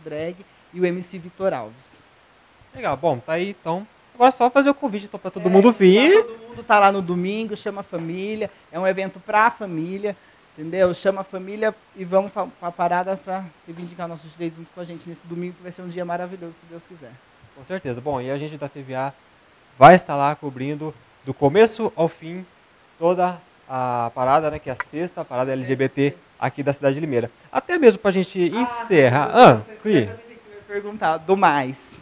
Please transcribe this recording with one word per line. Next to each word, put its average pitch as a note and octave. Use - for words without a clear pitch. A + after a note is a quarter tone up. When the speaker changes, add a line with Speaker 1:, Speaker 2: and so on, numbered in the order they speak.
Speaker 1:
Drag, D#3+
e F3
o F3+
M F3+
C F3+
Victor F3+
Alves. A#2+
Speaker 2:
Legal, G#3+
bom, C#3
tá -
aí, F#3+
então. F3+
Agora B3
é C4
só A#3+
fazer C#4
o C#4+
convite, G#3
então, G3+
pra F#3
todo F3+
Speaker 1:
É, -
Speaker 2:
mundo G3
vir. A3
Speaker 1:
tá, A4
todo -
mundo A#3
tá G#3+
lá G3
no G3
domingo, F#3+
chama G3+
a G3
família. F#3+
É D#3+
um F#3
evento F#3+
pra G#3+
família, F#3+
entendeu? F3+
Chama G3
a -
família G3+
e F#3+
vamos F#3+
pra, F#3+
pra F3
parada F3+
pra F#3+
reivindicar E3+
nossos D#3+
direitos E3
junto E3
com F3+
a -
gente E3+
nesse E3+
domingo, F3
que F3+
vai F3+
ser F3+
um F3+
dia F3
maravilhoso, F3
se E3+
Deus E3+
quiser. D3
Speaker 2:
Com C#3
certeza. D3
Bom, C3
e B2+
a C#3
gente D3+
da C#3+
T C#3+
V C3
A C3
vai D3
estar F3
lá C#3+
cobrindo D3
do C3
começo G#3
ao E3
fim F3
toda F3+
a B2
parada, C#3
né, D3+
que D3+
é C3+
a B2
sexta E3+
parada C3
L C3
G B2+
B C3
T C#3
aqui C3
da C#3+
cidade C#3
de D3+
Limeira. B2
Até -
mesmo A#3
pra G3+
gente F3+
Speaker 1:
Ah, G#3+
Speaker 2:
encerrar. F3+
Speaker 1:
não, A#3+
Speaker 2:
Ah, D3+
Speaker 1:
você, G#2+
Speaker 2:
Cui? G#3+
Speaker 1:
eu A2
também G2+
sei -
que -
você -
vai -
perguntar, G3+
do E3
mais. C#3+